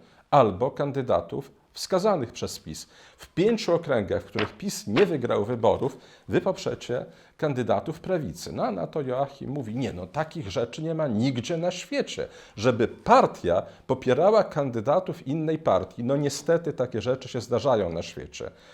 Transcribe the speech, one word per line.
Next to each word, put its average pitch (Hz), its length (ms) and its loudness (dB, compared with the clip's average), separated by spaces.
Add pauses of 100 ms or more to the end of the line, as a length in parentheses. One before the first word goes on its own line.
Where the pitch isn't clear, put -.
(300)
albo 127 400 4
kandydatów 135 800 -2 (200)
wskazanych 185 600 0
przez - 260 -8
pis. - 300 -14 (280)
W - 180 -20
pięciu 202 400 2
okręgach, 117 480 0
w - 20 -18
których - 320 -4
pis - 300 -8
nie 123 200 4
wygrał 113 380 0
wyborów, 113 540 2 (300)
wy 113 120 2
poprzecie - 640 -2 (320)
kandydatów 123 640 -2
Prawicy”. 156 520 -4
No 156 120 -2
a 247 60 0
na 175 160 -4
to 156 140 -6
Joachim 131 500 -4
mówi, 120 260 -6
„Nie, 131 160 -2
no 90 140 -10
takich 151 440 -6
rzeczy 120 320 -4
nie 160 120 -4
ma 156 140 0
nigdzie 120 480 0
na 170 140 0
świecie, - 580 -4 (280)
żeby 113 320 4
partia 170 760 4 (240)
popierała 165 580 4
kandydatów 143 840 -2
innej 156 320 -2
partii”. 107 460 0
No 135 120 2
niestety 165 560 0
takie - 280 -4
rzeczy 123 280 -2
się 127 120 -6
zdarzają 110 520 2
na 82 100 -4
świecie. - 480 -12 (240)